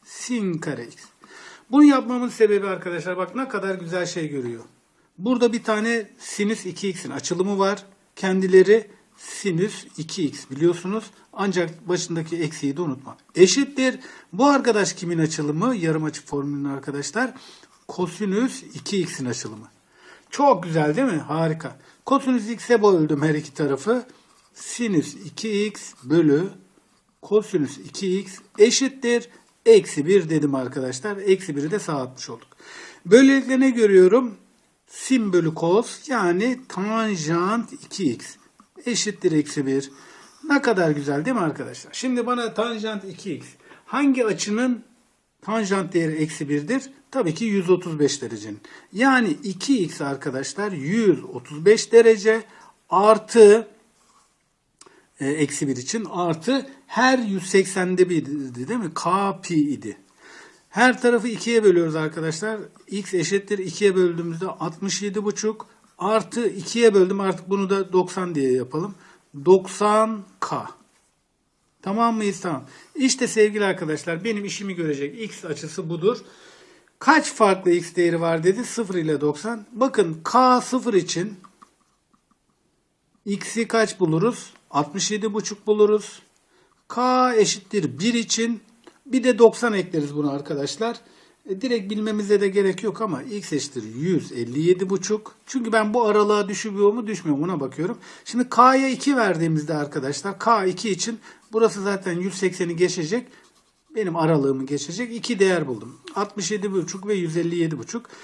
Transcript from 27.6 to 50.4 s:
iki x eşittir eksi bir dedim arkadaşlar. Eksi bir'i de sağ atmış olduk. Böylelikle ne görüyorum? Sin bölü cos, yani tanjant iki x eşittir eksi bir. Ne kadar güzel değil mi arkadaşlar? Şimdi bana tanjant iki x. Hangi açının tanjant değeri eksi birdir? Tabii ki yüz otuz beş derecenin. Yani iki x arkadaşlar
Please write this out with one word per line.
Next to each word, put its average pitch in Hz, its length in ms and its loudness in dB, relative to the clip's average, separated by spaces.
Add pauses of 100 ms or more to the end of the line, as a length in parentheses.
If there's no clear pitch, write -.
iki 190 420 -4
x - 180 -16 (200)
eşittir 240 680 4 (380)
eksi 175 400 6
bir 180 220 4
dedim 147 260 0
arkadaşlar. 131 640 -6
Eksi 190 400 0
bir'i 147 140 -4
de 208 80 -2
sağ 147 240 -4
atmış 127 280 -12
olduk. - 180 -18 (580)
Böylelikle 262 540 6
ne 269 100 6
görüyorum? 214 680 6 (560)
Sin 220 400 0
bölü 165 220 2
cos, 196 540 0
yani 226 600 0
tanjant 202 1040 -2
iki - 400 -4
x - 240 -12 (500)
eşittir 202 460 -2
eksi 147 340 -2
bir. 135 240 -2 (580)
Ne 285 140 2
kadar 185 280 2
güzel 143 340 -2
değil 254 120 -2
mi 202 60 -2
arkadaşlar? 139 500 -8
Şimdi 247 340 -4
bana 240 280 -4
tanjant 214 500 -6
iki 185 300 -10
x. 123 120 -14 (400)
Hangi 262 380 2
açının 214 600 -2 (580)
tanjant 196 500 -2
değeri 165 200 0
eksi 156 360 -4
birdir? 156 420 -2 (200)
Tabii 170 240 -2
ki 233 100 -6
yüz 196 260 0
otuz 175 280 2
beş 139 240 2
derecenin. 107 380 -10 (320)
Yani 233 500 2
iki 196 400 -2
x 160 180 -6
arkadaşlar 139 720 -6